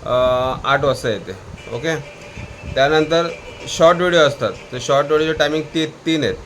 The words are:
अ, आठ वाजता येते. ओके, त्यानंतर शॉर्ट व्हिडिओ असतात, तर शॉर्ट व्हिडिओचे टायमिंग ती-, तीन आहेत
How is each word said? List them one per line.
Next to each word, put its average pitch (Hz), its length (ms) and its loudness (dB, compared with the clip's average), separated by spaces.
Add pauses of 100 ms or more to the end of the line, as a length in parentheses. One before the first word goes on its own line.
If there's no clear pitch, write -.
अ, 117 100 -2 (500)
आठ 139 200 2
वाजता 131 260 0
येते. 92 220 -4 (440)
ओके, 156 200 -2 (800)
त्यानंतर 156 520 4 (400)
शॉर्ट 170 300 4
व्हिडिओ 175 220 2
असतात, 127 320 2 (200)
तर 127 100 -8
शॉर्ट 143 260 2
व्हिडिओचे 156 260 2
टायमिंग 151 300 0 (100)
ती-, 160 120 0
तीन 156 380 -2
आहेत 95 120 -2 (100)